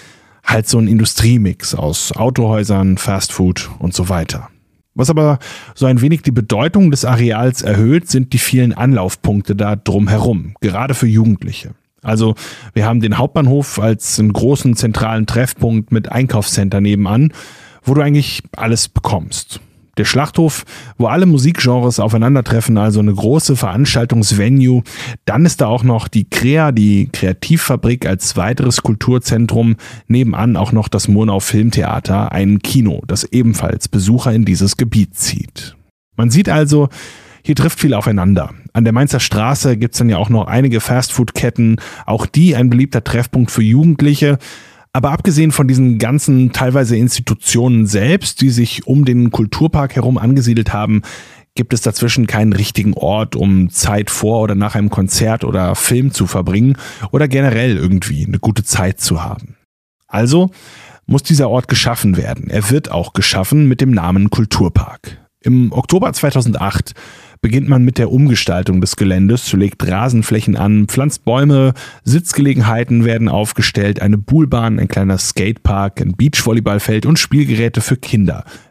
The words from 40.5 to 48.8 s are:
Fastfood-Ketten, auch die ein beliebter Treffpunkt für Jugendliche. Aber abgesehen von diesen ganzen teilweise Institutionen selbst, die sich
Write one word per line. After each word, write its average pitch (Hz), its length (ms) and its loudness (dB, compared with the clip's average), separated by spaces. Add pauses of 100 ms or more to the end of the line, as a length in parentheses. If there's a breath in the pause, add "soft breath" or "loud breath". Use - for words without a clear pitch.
Fastfood-Ketten, 120 960 0 (280 loud breath)
auch 107 220 -4
die 160 280 4
ein 123 140 2
beliebter 123 340 0
Treffpunkt 123 480 -2
für 117 120 -2
Jugendliche. 143 760 2 (540 loud breath)
Aber 135 200 -2
abgesehen 160 380 2
von 139 160 0
diesen 127 320 2
ganzen 127 540 2
teilweise 127 440 0
Institutionen 120 880 0
selbst, 107 560 0
die 135 80 4
sich 117 360 -2